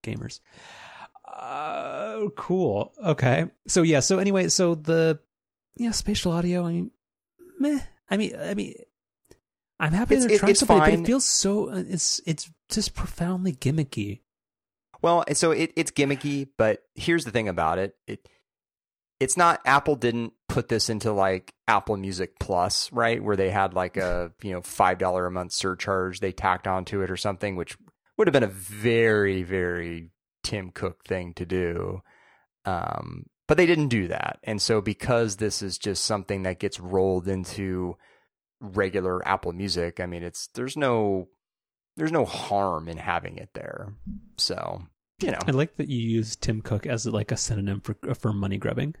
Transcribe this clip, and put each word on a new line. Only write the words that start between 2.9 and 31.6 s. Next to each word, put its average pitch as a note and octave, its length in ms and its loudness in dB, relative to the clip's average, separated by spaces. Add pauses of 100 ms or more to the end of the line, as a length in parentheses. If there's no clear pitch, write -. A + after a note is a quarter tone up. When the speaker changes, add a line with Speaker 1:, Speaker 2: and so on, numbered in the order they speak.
Speaker 1:
Okay. D#3 440 2 (200)
So, F3+ 140 4
yeah, D#3+ 180 6
so F#3+ 200 2
anyway, G3 280 2
so E3+ 260 2
the D#3+ 460 2 (560)
yeah, A#3+ 160 -2
spatial G#3 400 0
audio, F3 340 0
I E3 60 -2
mean, F3 200 -2 (680)
meh. C#4+ 200 2 (300)
I G3 80 2
mean, - 220 -2
I - 140 -4
mean, G3+ 200 -6 (1040)
I'm D#3+ 140 2
happy B3 220 4
Speaker 2:
It's, B3+ 100 4
Speaker 1:
they're G#3+ 100 6
Speaker 2:
it, G3+ 40 4
Speaker 1:
trying G3 120 6
Speaker 2:
it's G3+ 80 6
Speaker 1:
something, F3+ 180 6
but D#3 120 8
it E3 60 6
Speaker 2:
fine. E3+ 100 0
Speaker 1:
feels B3+ 200 2
so, G3+ 440 0
uh, F#3 180 -4
it's, - 380 -2
it's D#3+ 240 -4 (200)
just - 240 -2
profoundly F#3 600 -2
gimmicky. C3+ 680 -2 (800)
Speaker 2:
Well, E3+ 260 4
and D3+ 100 0
so E3 140 4
it, D#3+ 240 2
it's D#3+ 160 0
gimmicky, C#3+ 640 0
but A2 260 2 (120)
here's E3+ 280 0
the A2+ 80 -8
thing A2 160 0
about E2+ 320 0
it. G2 160 -4 (100)
It, - 220 -12 (920)
it's C3 180 0
not, E3+ 280 4
Apple C#3+ 300 4
didn't A#2 380 -2 (140)
put - 220 -2
this A2+ 200 2
into, G#2+ 220 0
like, F#2+ 420 0 (140)
Apple G#2+ 300 2
Music F#2+ 420 -6
Plus, F2+ 520 0
right? A#2 320 2
Where G#2 120 0
they F#2+ 140 2
had, G2 240 0
like, F2+ 240 -2
a, F2+ 400 -2
Speaker 1:
<laughs> - 40 -20
Speaker 2:
you G2+ 100 -8
know, F2 100 -6
five F#2 360 2
dollar F2+ 280 0
a F2+ 60 -2
month F2+ 220 -6
surcharge F#2 680 -2
they F#2+ 120 -2
tacked F#2 360 -2
onto F#2+ 340 -2
it F#2 100 -4
or F2+ 60 -6
something, G2+ 380 -4
which F2 220 -8 (400)
would G#3+ 100 4
have D3 60 4
been C3 100 6
a G#2 40 2
very, G2+ 960 2
very F2 680 -4 (340)
Tim F#2+ 280 -6
Cook - 340 -8
thing F2 300 -6
to F2 100 -6
do. F#2 560 -2 (640)